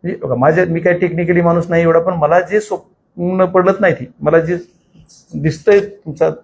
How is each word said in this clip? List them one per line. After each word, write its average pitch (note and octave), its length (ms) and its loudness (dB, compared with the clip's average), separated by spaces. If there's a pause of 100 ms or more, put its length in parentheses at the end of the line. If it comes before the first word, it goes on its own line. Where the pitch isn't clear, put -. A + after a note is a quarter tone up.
म्हणजे F3 120 -6
बघा, C3 200 -4
माझ्या, D#3 300 2
मी E3 140 -4
काय F3 200 0
टेक्निकली F3 420 0
माणूस E3+ 280 0
नाही E3+ 140 2
एवढा, E3 160 4
पण F3+ 140 -2
मला D#3+ 260 2
जे F#3 200 -2
स्वप्न F#3 880 -4
पडत F3+ 340 2
नाही F3+ 140 2
ती, B2 120 -8 (160)
मला D#3+ 180 4
जे E3 180 -4 (760)
दिसतंय D#3 460 2
तुमचा D#3+ 500 -4 (140)